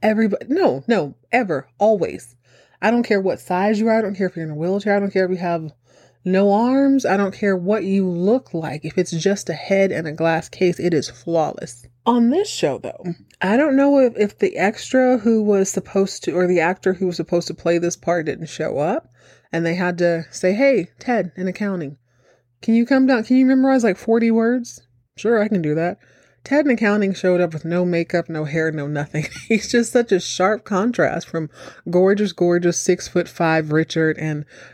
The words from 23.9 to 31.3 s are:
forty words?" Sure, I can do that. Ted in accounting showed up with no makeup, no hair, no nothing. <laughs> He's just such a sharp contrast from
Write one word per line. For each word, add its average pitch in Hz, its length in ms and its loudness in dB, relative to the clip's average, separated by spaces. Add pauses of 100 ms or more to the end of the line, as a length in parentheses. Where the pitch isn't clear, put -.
forty 226 320 2
words?" 233 520 0 (360)
Sure, 220 240 2
I 214 60 0
can 202 160 0
do 151 100 0
that. 170 240 -2 (460)
Ted 285 220 2
in 285 60 2
accounting 208 440 0
showed 180 260 2
up 170 120 -2
with 156 120 -8
no 170 180 0
makeup, 170 460 -2
no 156 160 -6
hair, 160 260 -2
no 151 140 -6
nothing. 147 400 -6 (120)
<laughs> - 100 -18
He's 220 240 0
just 240 200 0
such 233 200 2
a 185 80 2
sharp 202 440 -2
contrast 196 640 -2
from 156 220 -8 (400)